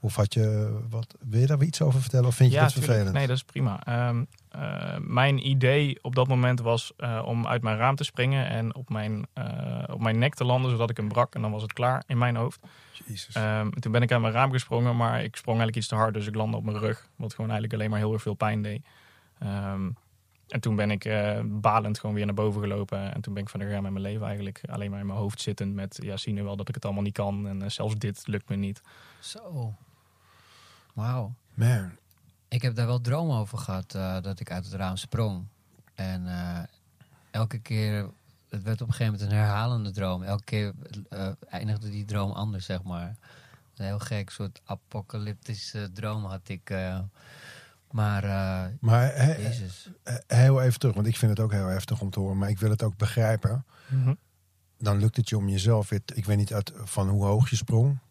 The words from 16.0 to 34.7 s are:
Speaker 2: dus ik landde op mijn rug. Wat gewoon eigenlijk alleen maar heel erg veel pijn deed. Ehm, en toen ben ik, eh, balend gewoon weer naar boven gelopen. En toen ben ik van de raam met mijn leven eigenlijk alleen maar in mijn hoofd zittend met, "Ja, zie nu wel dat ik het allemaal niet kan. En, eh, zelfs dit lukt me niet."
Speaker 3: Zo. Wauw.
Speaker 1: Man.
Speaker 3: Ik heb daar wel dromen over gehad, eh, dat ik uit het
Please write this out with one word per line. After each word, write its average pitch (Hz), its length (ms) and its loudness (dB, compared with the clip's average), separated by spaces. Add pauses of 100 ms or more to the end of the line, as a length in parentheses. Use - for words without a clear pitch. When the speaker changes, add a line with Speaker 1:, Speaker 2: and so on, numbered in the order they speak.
Speaker 2:
dus 104 120 -2
ik 107 80 -6
landde 110 220 0
op 107 80 -6
mijn 104 140 -2
rug. 110 380 -4
Wat 110 180 -8
gewoon 113 160 -4
eigenlijk 110 300 -2
alleen 107 100 0
maar 107 100 0
heel 107 120 2
erg 110 100 -2
veel 107 120 -2
pijn 107 280 0
deed. 104 240 -6 (520)
Ehm, 98 520 -4 (580)
en - 120 -4
toen 110 160 0
ben 104 140 2
ik, 104 140 -2
eh, 104 400 0
balend 107 540 2
gewoon 107 160 -4
weer 104 120 0
naar 101 80 -2
boven 104 260 0
gelopen. 101 540 -4
En 101 60 -6
toen 101 140 -8
ben 98 80 -6
ik 101 60 -8
van - 120 -8
de 101 100 -4
raam 101 120 -2
met 98 100 -4
mijn 95 120 -4
leven 107 220 -4
eigenlijk 101 340 -6 (100)
alleen 101 200 -6
maar 98 100 -8
in 101 60 -6
mijn 98 120 -4
hoofd 101 220 -4
zittend 101 340 -4
met, 98 280 -8
"Ja, 101 140 -6
zie 107 160 -6
nu 101 100 -4
wel 101 140 -6
dat 98 120 -8
ik - 60 -6
het - 100 -10
allemaal 101 180 -2
niet 101 120 -2
kan. 101 340 -2
En, 98 140 -6
eh, 101 60 -4
zelfs 107 280 -2
dit 101 300 -4
lukt 104 220 -6
me 98 80 -4
niet." 98 240 -4 (400)
Speaker 3:
Zo. 156 540 -8 (1200)
Wauw. 120 400 -4 (200)
Speaker 1:
Man. 113 360 2 (580)
Speaker 3:
Ik 123 140 -2
heb 123 120 0
daar 117 120 0
wel 123 140 2
dromen 139 380 0
over 104 200 -4
gehad, 92 360 -6
eh, 92 260 -2
dat 95 200 -6
ik - 100 -10
uit 90 140 -6
het 98 100 -10